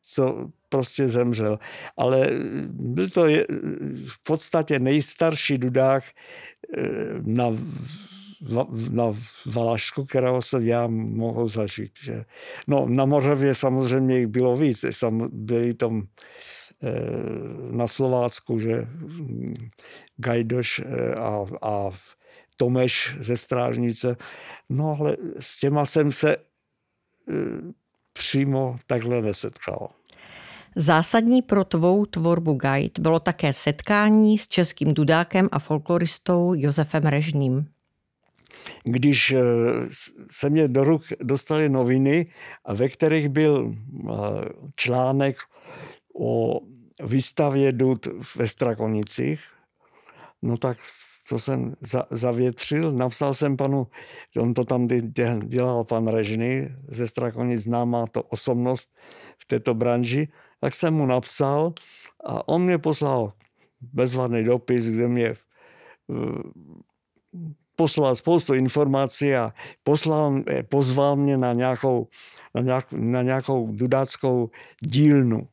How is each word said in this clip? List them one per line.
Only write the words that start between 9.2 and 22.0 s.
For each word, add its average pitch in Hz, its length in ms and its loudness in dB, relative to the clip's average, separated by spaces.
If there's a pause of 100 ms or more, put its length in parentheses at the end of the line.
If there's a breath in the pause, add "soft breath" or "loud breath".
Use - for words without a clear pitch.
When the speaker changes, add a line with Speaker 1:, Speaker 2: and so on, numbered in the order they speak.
Speaker 1:
Valašsku, 117 580 -2
kterého 127 380 0
jsem 127 200 0
já 117 240 2
mohl 113 600 -4
zažít, 107 460 -6 (100)
že. 113 220 -10 (420 loud breath)
No, 139 220 2
na 131 160 4
Moravě 139 500 4
samozřejmě 131 640 2
jich 123 80 2
bylo 123 300 2
víc, 139 340 2
sam-, 113 420 -2
byli 117 420 -2
tam, 113 320 -2 (760 loud breath)
eh, 131 100 -4 (760)
na 117 160 -2
Slovácku, 123 720 0
že, 113 280 -2 (140)
mm, 123 540 -10 (640 loud breath)
Gajdoš, 120 680 -2
eh, 123 300 -4
a, 107 300 -4 (180)
a 101 280 -2 (680 soft breath)